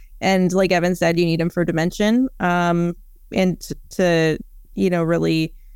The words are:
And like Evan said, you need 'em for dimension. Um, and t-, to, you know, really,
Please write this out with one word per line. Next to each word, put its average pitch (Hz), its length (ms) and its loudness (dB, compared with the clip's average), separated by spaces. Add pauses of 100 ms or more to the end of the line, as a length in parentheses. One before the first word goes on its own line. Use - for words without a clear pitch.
(200)
And 185 320 2
like 190 200 2
Evan 180 220 2
said, 170 240 0
you 175 80 2
need 165 140 0
'em 170 100 -2
for 175 140 -2
dimension. 208 640 0 (120)
Um, 175 540 0 (380)
and 185 280 0
t-, - 140 -10 (220)
to, 165 420 2 (360)
you 190 160 0
know, 175 120 0
really, 160 500 0 (240)